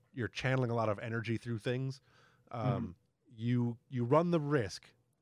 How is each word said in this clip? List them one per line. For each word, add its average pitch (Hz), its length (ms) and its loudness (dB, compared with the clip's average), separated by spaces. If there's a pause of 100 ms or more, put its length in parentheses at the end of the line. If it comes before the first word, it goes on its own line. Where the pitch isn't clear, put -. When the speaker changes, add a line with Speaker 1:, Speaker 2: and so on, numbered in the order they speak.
(140)
Speaker 1:
you're 107 140 -4
channeling 131 420 0
a 117 40 0
lot 113 140 2
of 101 120 0
energy 113 360 -2
through 117 220 -6
things. 131 420 -2 (500)
Um, 117 120 -6
Speaker 2:
Mm-hmm. 98 280 0 (460)
Speaker 1:
you, 120 400 0 (140)
you 120 140 -2
run 156 260 4
the 170 100 4
risk 143 440 0 (380)